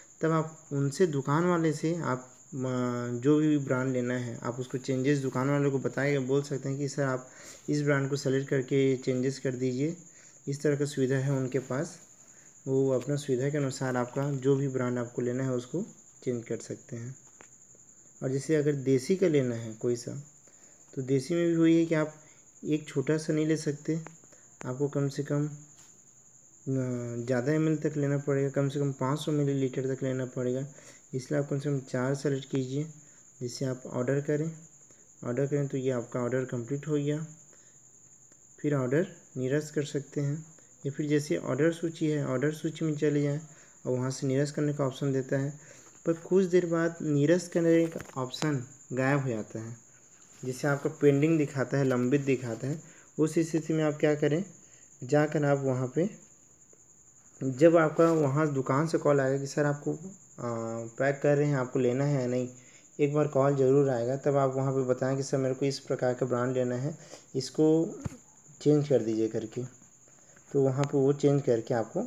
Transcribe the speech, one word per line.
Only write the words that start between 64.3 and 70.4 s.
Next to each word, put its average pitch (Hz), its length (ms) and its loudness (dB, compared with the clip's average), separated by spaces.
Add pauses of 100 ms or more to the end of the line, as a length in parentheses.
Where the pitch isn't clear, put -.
आप 135 180 2
वहाँ 135 180 0
पे 131 100 0
बताएं 127 340 0
कि 139 60 -2
सर 139 140 -2
मेरे 131 180 0
को 139 120 -2
इस 135 120 -2
प्रकार 127 360 -2
का 123 120 -2
ब्रांड 123 280 0
लेना 123 200 0
है, 143 220 -4 (400)
इसको 156 580 2 (640)
चेंज 147 280 4
कर 123 140 4
दीजिए 110 260 0
करके, 110 340 -6 (920)